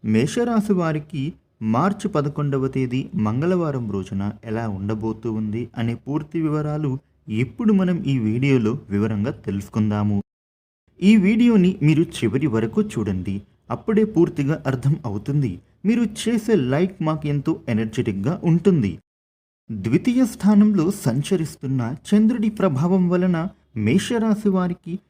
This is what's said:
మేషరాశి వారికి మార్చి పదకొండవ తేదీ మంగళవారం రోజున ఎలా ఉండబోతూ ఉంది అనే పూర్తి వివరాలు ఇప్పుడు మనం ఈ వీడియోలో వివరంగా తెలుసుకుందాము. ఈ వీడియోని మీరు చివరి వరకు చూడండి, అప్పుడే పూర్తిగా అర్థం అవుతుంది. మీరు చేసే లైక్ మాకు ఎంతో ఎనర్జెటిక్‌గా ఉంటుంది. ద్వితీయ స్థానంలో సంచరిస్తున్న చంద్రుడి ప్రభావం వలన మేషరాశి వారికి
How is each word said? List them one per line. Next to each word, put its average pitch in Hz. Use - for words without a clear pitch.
మేషరాశి 208
వారికి 156
మార్చి 190
పదకొండవ 143
తేదీ 131
మంగళవారం 143
రోజున 98
ఎలా 113
ఉండబోతూ 110
ఉంది 110
అనే 117
పూర్తి 156
వివరాలు 151
ఇప్పుడు 214
మనం 180
ఈ -
వీడియోలో 117
వివరంగా 104
తెలుసుకుందాము. 104
ఈ 190
వీడియోని 220
మీరు 156
చివరి 131
వరకు 110
చూడండి, 98
అప్పుడే 214
పూర్తిగా 160
అర్థం 131
అవుతుంది. 113
మీరు 233
చేసే 226
లైక్ 185
మాకు 151
ఎంతో 147
ఎనర్జెటిక్‌గా 110
ఉంటుంది. 160
ద్వితీయ 123
స్థానంలో 202
సంచరిస్తున్న 143
చంద్రుడి 214
ప్రభావం 180
వలన 180
మేషరాశి 214
వారికి 180